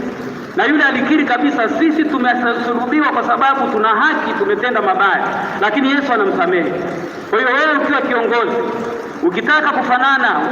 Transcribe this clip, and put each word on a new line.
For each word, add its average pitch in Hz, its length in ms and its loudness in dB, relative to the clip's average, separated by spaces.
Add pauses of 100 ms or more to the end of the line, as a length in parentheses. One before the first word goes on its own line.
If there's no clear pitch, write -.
(560)
na - 80 2
yule 294 200 2
alikiri 269 400 2
kabisa, 240 440 0
"Sisi 311 360 2
tumesulubiwa 240 1040 0
kwa 240 160 0
sababu 262 480 2
tuna 220 160 2
haki, 240 500 0
tumetenda 208 440 0
mabaya," 190 420 2 (360)
lakini 214 300 2
Yesu 277 220 0
anamsamehe. 180 600 0 (580)
Kwa 208 80 2
hiyo 254 160 0
wewe 302 280 2
ukiwa 269 180 0
kiongozi, 233 560 0 (640)
ukitaka 294 480 2
kufanana, 254 580 2 (240)